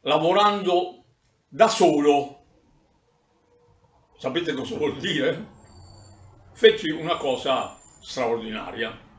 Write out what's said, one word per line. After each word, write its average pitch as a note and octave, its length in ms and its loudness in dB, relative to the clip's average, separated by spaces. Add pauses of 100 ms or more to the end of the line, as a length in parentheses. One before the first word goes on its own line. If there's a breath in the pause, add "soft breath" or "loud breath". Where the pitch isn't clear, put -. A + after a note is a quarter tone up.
Lavorando F3+ 1040 2 (420)
da D3+ 220 4
solo. D3 760 2 (1700)
Sapete D3+ 380 -4
cosa C3 220 -6
vuol C#3+ 200 -2
dire? C#3+ 520 -4 (1040)
Feci - 340 4
una E3 300 -4
cosa B2+ 600 -4 (220)
straordinaria. A2+ 1000 -6 (200)